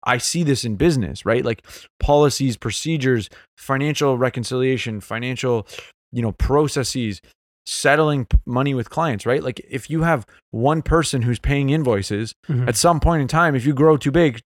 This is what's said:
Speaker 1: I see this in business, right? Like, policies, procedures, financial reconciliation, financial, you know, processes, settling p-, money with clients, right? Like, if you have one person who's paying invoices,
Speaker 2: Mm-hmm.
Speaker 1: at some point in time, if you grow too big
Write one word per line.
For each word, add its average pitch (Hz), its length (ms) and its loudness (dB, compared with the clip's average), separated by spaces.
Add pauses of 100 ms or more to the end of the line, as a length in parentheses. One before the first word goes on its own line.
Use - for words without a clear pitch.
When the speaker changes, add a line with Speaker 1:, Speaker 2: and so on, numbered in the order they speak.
Speaker 1:
I 123 120 0
see 170 260 -4
this 139 200 0
in 110 120 -4
business, 123 500 0
right? 117 180 0
Like, 117 220 -6 (340)
policies, 139 560 2
procedures, 131 720 -2 (300)
financial 139 580 -2
reconciliation, 127 840 -2
financial, 120 680 -4 (460)
you 120 100 -4
know, 110 100 -2
processes, 131 880 0 (460)
settling 147 600 2
p-, - 200 4
money 135 280 0
with 120 160 -4
clients, 156 360 -2
right? 131 160 0
Like, 127 260 -6
if - 220 -10
you 160 120 0
have 160 220 0 (280)
one 143 300 0
person 147 400 0
who's 120 180 0
paying 139 300 0
invoices, 110 640 -2 (140)
Speaker 2:
Mm-hmm. 123 200 0
Speaker 1:
at - 80 -2
some 170 240 2
point 160 220 2
in 123 60 -2
time, 160 280 2
if 123 100 0
you 147 80 2
grow 151 220 6
too 139 160 -2
big 143 340 2